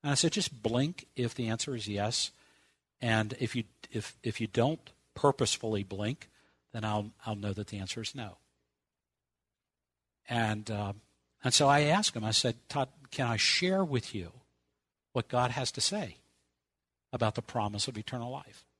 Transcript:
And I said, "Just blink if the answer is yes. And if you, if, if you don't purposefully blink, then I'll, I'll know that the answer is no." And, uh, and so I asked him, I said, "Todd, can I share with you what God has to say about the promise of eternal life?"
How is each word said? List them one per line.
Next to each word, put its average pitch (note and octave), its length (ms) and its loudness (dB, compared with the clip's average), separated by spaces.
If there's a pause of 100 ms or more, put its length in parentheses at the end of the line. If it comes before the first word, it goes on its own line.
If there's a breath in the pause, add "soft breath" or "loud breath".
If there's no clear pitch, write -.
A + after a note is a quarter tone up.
And D3 100 2
I - 20 4
said, E3 180 4
"Just C3+ 300 -4
blink C3 440 0 (100)
if A#2+ 180 -2
the A#2 140 -2
answer A2+ 260 -2
is G#2 140 -6
yes. G#2 420 0 (680 soft breath)
And A2 400 2
if A#2+ 160 -2
you, A2+ 80 -2 (260)
if, - 320 -8
if A2+ 180 -4
you A2 60 0
don't C3 460 0 (220)
purposefully A2 680 2
blink, G#2 460 -6 (440 soft breath)
then A2 120 -6
I'll, G#2+ 260 -2 (160)
I'll A2 80 -2
know G2+ 200 -4
that G2+ 140 -6
the G2+ 100 -8
answer G2 240 -6
is - 120 -8
no." G#2+ 220 -10 (1900)
And, G#2+ 420 0
uh, G2+ 220 -4 (500)
and C3 100 4
so C#3 160 8
I C#3+ 120 8
asked E3 340 4
him, A2 100 -4
I A2 60 2
said, A2+ 260 2 (120)
"Todd, C3+ 200 -2 (220)
can C3 160 -2
I A#2 100 0
share F#3 480 2
with C3+ 300 -2
you F2 180 -6 (800)
what A#2 160 -2
God B2 220 2
has B2+ 220 -4
to - 80 -8
say D#3 380 -2 (960)
about A#2 220 0
the A2+ 80 -6
promise G#2 460 -2
of A2+ 100 -8
eternal A#2+ 320 -8
life?" C3 340 -14 (160)